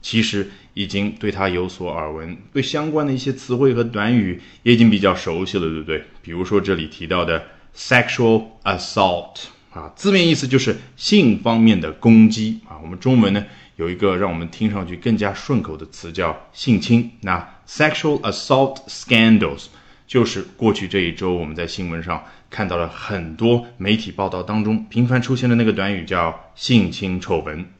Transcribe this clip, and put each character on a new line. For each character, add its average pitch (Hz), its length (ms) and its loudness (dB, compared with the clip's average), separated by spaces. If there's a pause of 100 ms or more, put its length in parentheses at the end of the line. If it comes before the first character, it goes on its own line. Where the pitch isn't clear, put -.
其 113 180 -2
实 101 300 -4 (240)
已 104 100 -6
经 98 340 -4
对 104 120 -4
他 95 180 -2
有 90 180 -4
所 87 240 -10
耳 78 220 -8
闻， 82 240 -12 (160)
对 139 80 -2
相 151 300 -4
关 151 160 -2
的 139 40 -2
一 131 60 -2
些 127 160 -4
词 123 220 -6
汇 131 180 2
和 120 100 0
短 113 320 0
语 92 240 0 (220)
也 120 120 6
已 117 40 6
经 117 140 8
比 101 80 2
较 95 160 4
熟 87 280 -4
悉 95 140 -4
了， 85 100 -2
对 80 120 -6
不 76 40 -12
对？ 78 200 -6 (180)
比 - 80 -18
如 87 160 -6
说 98 160 0
这 95 140 0
里 82 100 -6
提 80 220 -14
到 90 180 0
的 80 180 -2 (320)
sexual 117 720 2 (200)
assault 92 800 -2 (260)
啊， 80 240 -16
字 196 160 0
面 180 160 4
意 160 80 4
思 139 120 -4
就 131 120 2
是 120 180 -2 (180)
性 135 440 4
方 113 200 0
面 110 220 6
的 78 100 -6
攻 113 380 8
击 110 300 -4 (100)
啊。 78 140 -18
我 80 40 -14
们 90 120 -12
中 127 200 4
文 98 140 4
呢， 101 100 0 (340)
有 82 120 -4
一 90 60 -6
个 95 200 0
让 95 140 -2
我 85 60 -4
们 82 140 -8
听 110 200 -2
上 98 180 -6
去 90 80 -12
更 110 220 0
加 98 160 -2
顺 110 300 -4
口 78 120 -10
的 76 120 -16
词 - 240 -16
叫 85 280 -4 (140)
性 110 260 2
侵。 117 300 2 (120)
那 90 220 -4 (240)
sexual 151 540 -2
assault 131 560 0 (100)
scandals 107 800 4 (420)
就 120 180 2
是 - 160 -6 (160)
过 110 160 2
去 98 140 -6
这 95 140 0
一 85 120 -2
周 90 220 -2
我 85 100 -4
们 78 100 -10
在 85 120 -6
新 87 240 -8
闻 82 100 -8
上 82 220 -6 (260)
看 104 180 -6
到 87 100 -4
了 85 120 -2
很 82 460 -8
多 120 280 2 (140)
媒 101 180 0
体 110 140 -6
报 98 180 -4
道 90 140 -6
当 104 220 -4
中 110 220 -2
频 120 220 0
繁 123 140 0
出 131 140 -2
现 123 120 -2
的 120 80 2
那 117 80 2
个 110 80 2
短 98 220 -2
语， 90 100 -6
叫 82 520 -4
性 104 360 2
侵 92 300 -6
丑 85 200 -2
闻。 78 220 -10 (160)